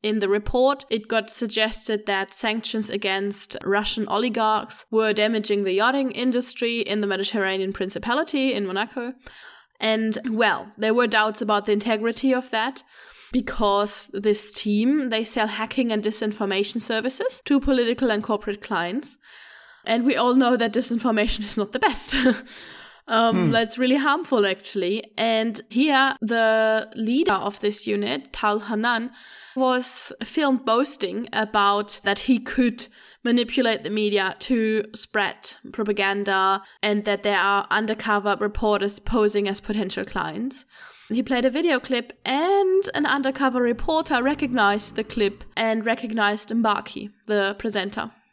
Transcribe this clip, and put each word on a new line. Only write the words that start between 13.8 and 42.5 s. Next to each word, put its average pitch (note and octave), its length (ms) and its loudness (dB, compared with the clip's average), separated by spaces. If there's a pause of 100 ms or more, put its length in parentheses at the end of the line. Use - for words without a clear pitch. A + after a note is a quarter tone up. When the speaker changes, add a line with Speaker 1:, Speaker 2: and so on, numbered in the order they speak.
Speaker 1:
this G#3 400 0
team, B3 560 2
they A3+ 160 -2
sell A3 240 0
hacking A3+ 420 -2
and A3 140 0
disinformation G#3 800 -2
services B3 640 -2
to C#4+ 120 4
political B3 520 2
and G#3 120 0
corporate G#3 380 -4
clients. F#3 560 -4 (680)
And A#3+ 180 0
we C4 120 2
all B3 180 2
know B3+ 220 6
that A#3 180 0
disinformation A3+ 680 0
is G#3 160 -6
not G#3 160 -2
the B3+ 60 -6
best. - 420 0
<laughs> B3 60 4 (800)
Um, A3+ 420 4
Speaker 2:
Hmm. - 20 4
Speaker 1:
that's A3+ 260 2
really B3+ 220 4
harmful, C#4 480 2
actually. F#3+ 720 -2
And A3 500 0
here, C4+ 540 4
the A3 720 2
leader A#3+ 380 2
of G3+ 260 -4
this G#3 260 -2
unit, G#3 460 -2
Tal G#3 280 0
Hanan, A3+ 500 -2 (440)
was B3+ 560 0 (140)
filmed C4+ 400 2
boasting A3+ 680 -2
about G#3 720 0
that G3 160 0
he B3 180 2
could - 500 -2 (340)
manipulate A#3+ 640 2
the - 60 -4
media G#3 480 0
to A3 460 2 (100)
spread - 420 -2 (340)
propaganda G3 920 0 (200)
and G#3 220 0
that G3+ 200 -2
there G3+ 140 2
are G3 320 2
undercover G#3 680 0
reporters G#3 600 0
posing G#3 480 2
as G3 120 -4
potential G3 460 -4
clients. F#3 580 -6 (460)
He A#3+ 120 -2
played B3 220 0
a C4 60 6
video D4+ 300 2
clip, A#3+ 340 -4 (100)
and F#4+ 580 4 (120)